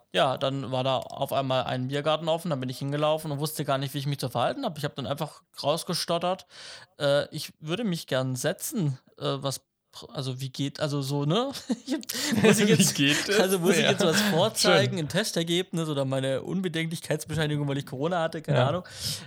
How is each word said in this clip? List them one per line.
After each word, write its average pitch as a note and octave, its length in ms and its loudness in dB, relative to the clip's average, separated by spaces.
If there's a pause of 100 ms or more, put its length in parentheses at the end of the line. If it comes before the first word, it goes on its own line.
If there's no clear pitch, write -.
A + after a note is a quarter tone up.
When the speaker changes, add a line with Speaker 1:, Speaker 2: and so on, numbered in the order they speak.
(120)
Speaker 1:
ja, D3 260 2
dann C3+ 320 -2
war B2+ 140 -2
da C3 140 2
auf - 340 -6
einmal C3 320 0
ein C3 240 -4
Biergarten D3+ 400 0
offen, E3 220 0
dann C3+ 100 -2
bin B2+ 80 -4
ich B2+ 100 -8
hingelaufen D3+ 540 0
und C#3 80 -4
wusste D3+ 240 -4
gar C3+ 140 0
nicht, C#3 160 -4
wie D3+ 40 -2
ich C#3 80 -4
mich C#3+ 140 -2
zu C3+ 80 -2
verhalten F3 360 0
habe. E3 140 -4
Ich C#3+ 60 -6
habe D3 100 -4
dann C3+ 120 -8
einfach D3 360 -6 (200)
rausgestottert, E3+ 840 -2 (540)
äh, C#3+ 340 4
„Ich - 260 -8
würde F3 240 -4
mich F3 240 -2
gern C3 260 0
setzen, D3 640 -2 (200)
äh, - 40 -12
was, C#3 380 -4 (520)
also C3 280 -4
wie C3+ 100 -8
geht, C#3+ 300 -6
also C#3+ 200 -2
so, C#3+ 260 -2
ne?“ A#3+ 260 0 (160)
<laughs> - 180 -4
Ich C4 80 -2
hab, B3+ 480 -2
muss G#3 160 8
ich G#3 80 4
Speaker 2:
<laughs> - 0 -
Wie A3 60 6
Speaker 1:
jetzt, D#3 240 6
Speaker 2:
geht C#3+ 320 2
es? G3+ 100 4
Speaker 1:
also F#3+ 220 4
muss F3 160 6
ich D3 80 4
Speaker 2:
Ja. C#3+ 80 4
Speaker 1:
jetzt F#3+ 120 2
was E3+ 160 4
vorzeigen, F#3 760 4
Speaker 2:
Schön. D#3+ 100 -2
Speaker 1:
ein - 20 -8
Testergebnis E3+ 800 0
oder C#3 160 0
meine C3+ 380 0
Unbedenklichkeitsbescheinigung, D#3 1300 -2
weil C#3 100 0
ich C#3 80 -6
Corona D3+ 340 -2
hatte, D#3+ 220 -2
keine C#3 160 2
Speaker 2:
Ja. B2+ 100 4
Speaker 1:
Ahnung. F3 140 -2 (440)